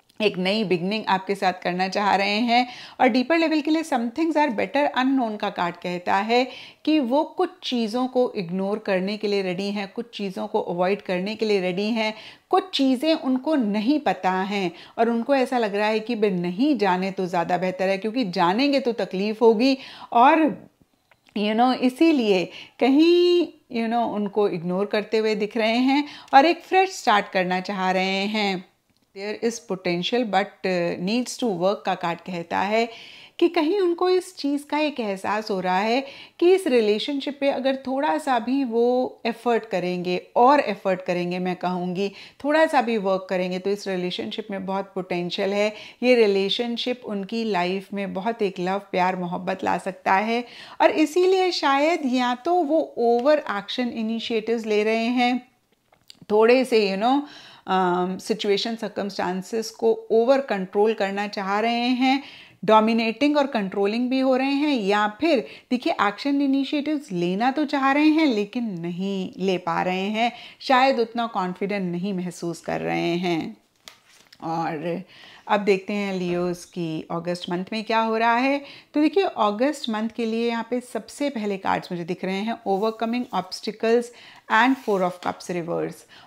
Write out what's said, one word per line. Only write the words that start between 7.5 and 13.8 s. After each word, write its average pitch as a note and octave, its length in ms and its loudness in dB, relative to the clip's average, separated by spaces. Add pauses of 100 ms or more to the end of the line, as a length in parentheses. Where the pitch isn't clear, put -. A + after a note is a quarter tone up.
चीज़ों A#3+ 440 -2
को B3+ 300 0
इग्नोर F#3+ 420 -4
करने G3 380 -2
के G#3 120 -4
लिए G3+ 140 0
रेडी F#3 280 -4
हैं, G3+ 260 -6
कुछ A#3 180 -8
चीज़ों G#3 320 -6
को G#3 140 -2
अवॉइड F3+ 420 0
करने F#3+ 320 -4
के A3 120 -2
लिए G3+ 140 2
रेडी F3+ 300 -2
हैं, A3 220 -2 (380)
कुछ F#4+ 240 2
चीज़ें C4+ 400 2
उनको C4 400 0
नहीं A3 440 2